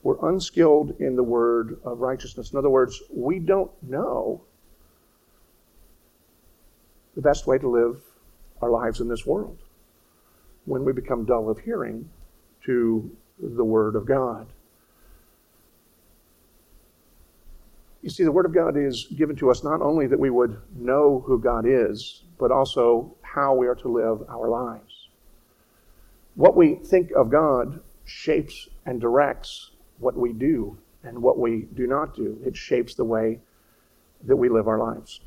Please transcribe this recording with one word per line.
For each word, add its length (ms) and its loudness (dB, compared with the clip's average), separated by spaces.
We're 280 0
unskilled 680 2
in 160 -2
the 80 2
word 600 0
of 160 -10
righteousness. 520 -6
In 60 -6
other 120 2
words, 320 2
we 280 -2
don't 320 0
know 600 -6
the 60 -10
best 260 2
way 120 4
to 100 -4
live 320 2
our 80 -2
lives 320 -2
in 60 -4
this 180 -6
world 340 -4
when 180 -4
we 100 0
become 320 -4
dull 240 0
of 100 -2
hearing 500 -8
to 440 0
the 240 -4
word 320 2
of 100 -2
God. 420 -2
You 80 -8
see, 140 0
the 80 4
word 140 4
of 80 -2
God 240 2
is 280 -2
given 220 0
to 120 4
us 140 4
not 180 -2
only 260 2
that 120 2
we 120 2
would 280 2
know 500 2
who 140 2
God 280 0
is, 560 0
but 120 2
also 680 2
how 340 0
we 120 2
are 80 0
to 120 -10
live 400 -2
our 220 -6
lives. 600 -8
What 220 2
we 180 6
think 360 -2
of 200 0
God 480 0
shapes 640 -6
and 140 -8
directs 720 -2
what 180 -2
we 160 -2
do 440 -2
and 180 -14
what 180 4
we 340 -2
do 140 -4
not 260 -2
do. 320 -6
It 120 -6
shapes 380 -2
the 100 -2
way 340 -2
that 100 4
we 140 2
live 180 2
our 100 2
lives. 500 -6